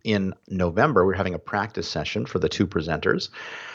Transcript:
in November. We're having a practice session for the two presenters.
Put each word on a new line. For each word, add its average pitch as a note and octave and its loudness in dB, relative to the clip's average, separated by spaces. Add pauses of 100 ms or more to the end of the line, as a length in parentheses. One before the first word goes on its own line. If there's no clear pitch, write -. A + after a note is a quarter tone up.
in G2 0 (140)
November. F#2 4
We're F#2+ 2
having F#2 -2
a D#2+ -6
practice G2+ -4
session G#2+ -4
for - -2
the F2+ 2
two G2 2
presenters. D#2+ 0 (460)